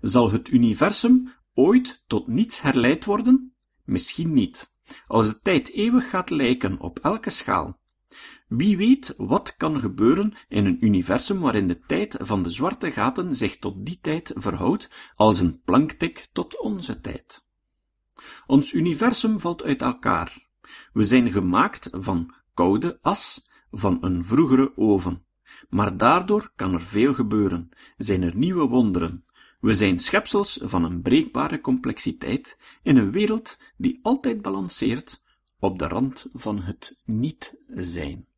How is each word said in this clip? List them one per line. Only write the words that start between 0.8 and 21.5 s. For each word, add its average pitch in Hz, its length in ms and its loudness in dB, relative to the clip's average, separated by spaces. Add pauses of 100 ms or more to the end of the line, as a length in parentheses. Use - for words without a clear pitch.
ooit 220 540 4
tot - 200 -4
niets 135 340 -2
herleid 135 440 2
worden? 214 480 2 (300)
Misschien - 500 -4
niet. - 420 -2 (320)
Als 110 200 2
de 107 120 -4
tijd 175 320 0
eeuwig 240 380 0
gaat 185 200 -4
lijken 127 500 0
op - 200 -10
elke 208 300 -4
schaal. - 520 -4 (680)
Wie 180 300 2
weet 247 400 2
wat 104 380 -2
kan 156 240 -2
gebeuren 127 540 2 (140)
in 104 180 0
een 92 200 0
universum 101 540 2
waarin 107 280 0
de 87 120 -2
tijd 196 400 -4
van 98 240 -2
de 85 60 -4
zwarte 143 420 -4
gaten 156 440 -2
zich 117 220 -4
tot 98 280 -10
die 175 160 -10
tijd 160 340 -6
verhoudt 98 540 -2 (240)
als 107 260 4
een 87 220 0
planktik 151 720 0
tot - 280 -6
onze 208 400 -8
tijd. - 480 -14 (1000)
Ons 139 280 4
universum 214 680 0
valt 170 240 -6
uit 135 180 -2
elkaar. 110 680 -4 (460)
We 107 100 2
zijn 120 280 4
gemaakt 95 600 0